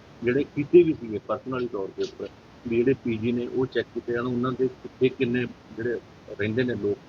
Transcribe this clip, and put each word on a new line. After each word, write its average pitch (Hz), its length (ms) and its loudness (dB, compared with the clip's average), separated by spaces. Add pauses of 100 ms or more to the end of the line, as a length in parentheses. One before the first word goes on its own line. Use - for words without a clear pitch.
(220)
ਜਿਹੜੇ 123 220 2
ਕੀਤੇ 147 380 6
ਵੀ 160 120 2
ਸੀਗੇ 110 240 -6
ਪਰਸਨਲੀ 123 480 -4
ਤੌਰ 98 220 -4
ਦੇ 90 140 -6
ਉੱਪਰ 98 260 -8 (400)
ਵੀ 117 80 0
ਜਿਹੜੇ 123 180 4 (100)
ਪੀ 117 140 -2
ਜੀ 117 140 0
ਨੇ 120 140 -2
ਉਹ 127 200 -2
ਚੈੱਕ 117 280 -4
ਕੀਤੇ 120 180 -6
ਜਾਣ, 120 140 -2
ਉਹਨਾਂ 123 260 -2
ਦੇ 127 160 0
ਕਿੱਥੇ - 400 0
ਕਿੰਨੇ 123 360 0 (320)
ਜਿਹੜੇ 117 160 -2 (480)
ਰਹਿੰਦੇ 107 220 0
ਨੇ 123 120 0
ਲੋਕ, 101 240 -2 (100)